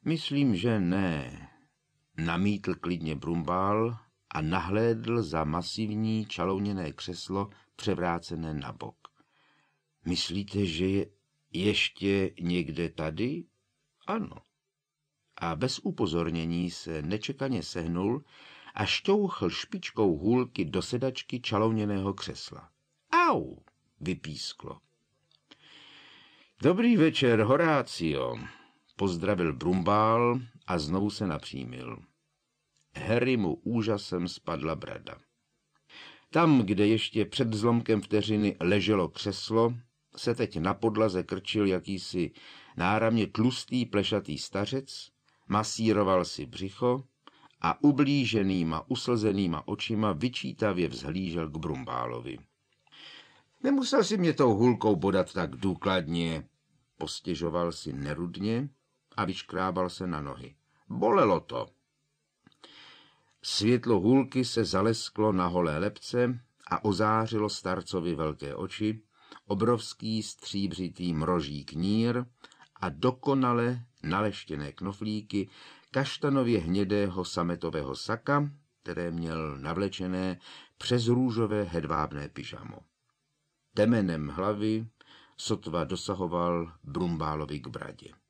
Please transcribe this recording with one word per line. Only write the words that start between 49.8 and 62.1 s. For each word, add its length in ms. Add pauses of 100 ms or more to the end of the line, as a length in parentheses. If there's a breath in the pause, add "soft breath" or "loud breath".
vyčítavě 760
vzhlížel 600
k 80
Brumbálovi. 800 (1300 loud breath)
„Nemusel 400
si 140
mě 160
tou 200
hulkou 420
bodat 380
tak 220
důkladně,“ 920 (500)
postěžoval 760
si 220
nerudně 760 (460)
a 100
vyškrábal 640
se 180
na 140
nohy. 340 (340)
„Bolelo 500
to.“ 260 (1800 loud breath)